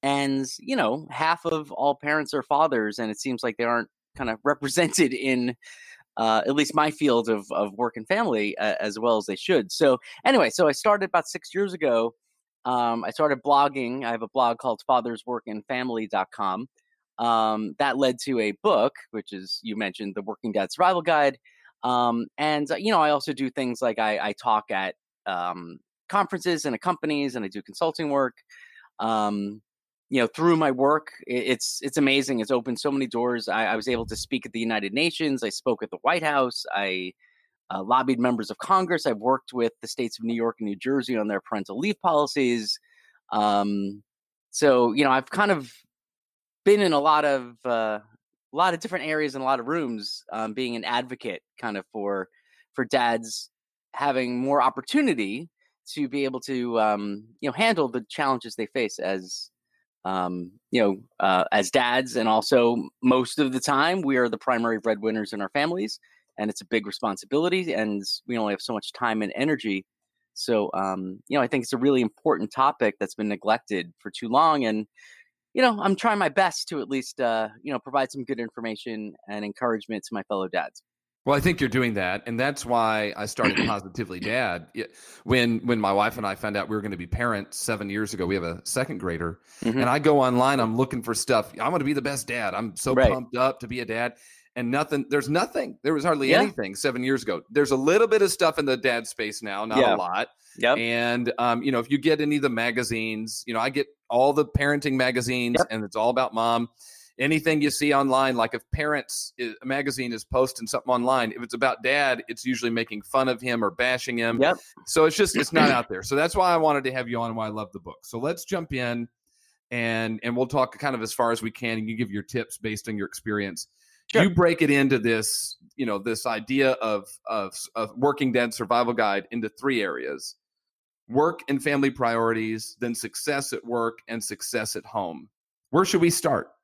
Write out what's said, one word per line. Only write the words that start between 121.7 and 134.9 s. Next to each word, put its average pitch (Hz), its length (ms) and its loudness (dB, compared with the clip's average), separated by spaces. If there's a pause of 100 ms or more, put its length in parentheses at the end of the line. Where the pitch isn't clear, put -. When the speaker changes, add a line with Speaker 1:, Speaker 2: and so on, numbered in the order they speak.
Speaker 2:
and 107 120 -6
you 113 60 -6
give 110 160 -4
your 101 120 -6
tips - 340 -6
based 110 300 -8
on 107 100 -6
your 98 100 -4
experience. 101 600 -6 (420)
Speaker 1:
Sure. 214 140 6
Speaker 2:
You 196 60 4
break 170 320 4
it 143 100 4
into 135 280 4
this, 110 580 -2 (180)
you 135 100 -4
know, 104 120 -2
this 110 280 -4
idea 127 480 2
of, 107 360 -2 (180)
of, 98 260 -4 (220)
of 110 220 -4
Working 139 340 2
Dad 120 220 0
Survival 120 400 0
Guide 104 380 0
into 110 180 -4
three 127 320 -2
areas: 67 540 -6 (760)
work 151 400 2
and 139 120 0
family 143 300 2
priorities, 113 880 0
then 117 160 -2
success 139 560 -4
at - 140 -8
work, 117 420 -2
and 113 160 -8
success - 540 -6
at 85 80 -10
home. 85 420 -6 (440)